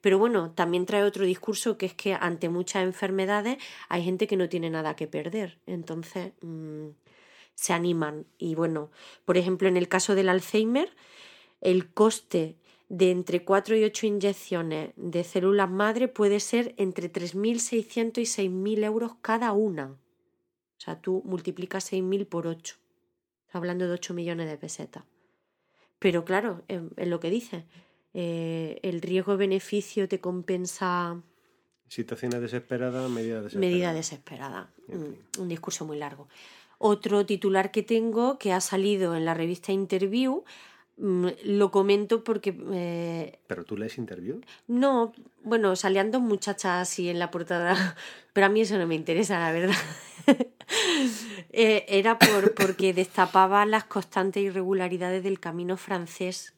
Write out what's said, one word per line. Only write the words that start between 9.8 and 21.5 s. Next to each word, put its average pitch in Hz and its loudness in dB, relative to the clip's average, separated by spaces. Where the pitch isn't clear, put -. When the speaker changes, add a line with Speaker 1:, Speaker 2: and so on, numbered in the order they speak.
Speaker 1:
caso 190 2
del 190 4
Alzheimer, 220 2
el 185 2
coste 185 2
de 185 4
entre 180 0
cuatro 202 2
y 220 6
ocho 214 0
inyecciones 180 -2
de 175 -4
células 190 4
madre 214 2
puede 208 2
ser 233 -2
entre 180 -2
tres 175 -6
mil 226 0
seiscientos 226 -2
y 233 0
seis 196 -2
mil 208 0
euros 226 -2
cada 226 0
una. 196 0
O - -20
sea, 165 -10
tú 185 -2
multiplicas 180 -6